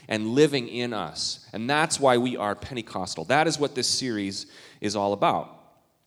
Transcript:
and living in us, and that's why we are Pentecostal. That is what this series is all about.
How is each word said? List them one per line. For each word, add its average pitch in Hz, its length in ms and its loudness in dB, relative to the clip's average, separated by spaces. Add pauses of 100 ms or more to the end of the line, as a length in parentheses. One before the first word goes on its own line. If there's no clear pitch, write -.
and 110 260 -2
living 139 320 4
in 120 260 -4
us, - 600 -6
and 113 160 -4
that's 156 280 2
why 131 200 6
we 123 180 0
are 101 200 -2
Pentecostal. 98 680 -8
That 147 220 4
is 151 100 0
what 143 160 -2
this 123 140 -2
series 104 600 -4 (340)
is 104 160 -2
all 101 160 2
about. 98 400 0 (540)